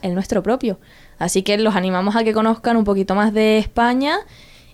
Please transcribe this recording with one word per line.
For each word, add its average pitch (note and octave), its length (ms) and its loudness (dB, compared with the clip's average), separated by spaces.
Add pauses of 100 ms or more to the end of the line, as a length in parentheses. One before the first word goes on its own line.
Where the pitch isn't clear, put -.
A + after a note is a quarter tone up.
el F3+ 120 -4
nuestro F#3+ 280 -2
propio. A3+ 360 -2 (400)
Así F3+ 260 -2
que G#3 140 0
los G#3+ 180 2
animamos F#3 400 0
a A3+ 80 2
que A3 80 2
conozcan A3+ 440 0
un A3 80 4
poquito G3 300 0
más G#3 180 2
de A3 260 2
España B3 580 0 (580)